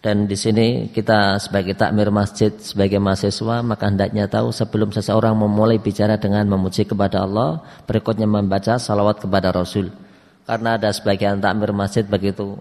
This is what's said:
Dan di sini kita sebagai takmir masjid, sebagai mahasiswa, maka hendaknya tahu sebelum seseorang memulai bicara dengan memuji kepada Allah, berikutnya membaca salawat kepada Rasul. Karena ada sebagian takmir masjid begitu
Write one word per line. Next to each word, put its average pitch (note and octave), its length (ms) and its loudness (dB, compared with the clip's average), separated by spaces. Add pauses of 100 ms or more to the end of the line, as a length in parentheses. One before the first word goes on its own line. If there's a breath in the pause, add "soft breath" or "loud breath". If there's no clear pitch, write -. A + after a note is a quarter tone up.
Dan G#2 260 2
di G2 80 -2
sini A2+ 540 0
kita G#2 480 2
sebagai G2 340 -2
takmir G#2 400 2
masjid, G#2 460 0
sebagai G2 420 0
mahasiswa, G#2 640 -2
maka G#2+ 260 -2
hendaknya G2+ 400 0
tahu A2+ 240 -2
sebelum G#2+ 400 -2
seseorang A2 400 2
memulai G#2+ 480 2
bicara G#2 380 0
dengan G#2 260 2
memuji F#2+ 400 0
kepada G2 380 0
Allah, A#2+ 340 -2 (300 loud breath)
berikutnya A2 400 0
membaca G#2 500 0
salawat G#2 400 0
kepada F#2+ 320 0
Rasul. F2+ 400 -2 (560 loud breath)
Karena A2+ 320 0
ada G#2 160 0
sebagian G2+ 480 0
takmir G#2 320 0
masjid G2+ 320 0
begitu G2+ 540 -2